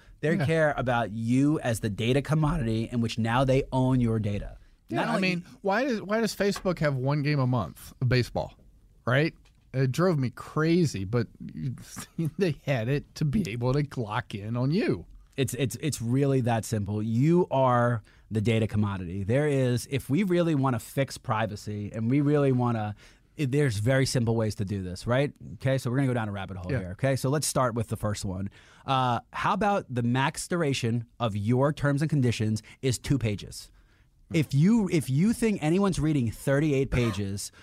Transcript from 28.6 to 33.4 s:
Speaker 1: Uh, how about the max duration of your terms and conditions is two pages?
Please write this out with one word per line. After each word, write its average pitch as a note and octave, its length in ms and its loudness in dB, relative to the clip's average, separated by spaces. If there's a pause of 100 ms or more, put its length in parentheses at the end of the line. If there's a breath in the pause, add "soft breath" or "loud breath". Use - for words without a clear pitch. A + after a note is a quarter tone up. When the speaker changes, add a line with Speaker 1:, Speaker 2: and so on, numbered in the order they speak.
Speaker 1:
Uh, B2+ 340 0 (140)
how - 180 0
about G3+ 420 0
the B2 80 -2
max B2+ 460 0
duration B2+ 580 -2 (140)
of A2+ 160 -2
your B2 380 2
terms C#3+ 280 0
and D#3+ 80 0
conditions A2+ 540 0 (180 loud breath)
is C3 160 0
two - 200 0
pages? - 520 -6 (640 soft breath)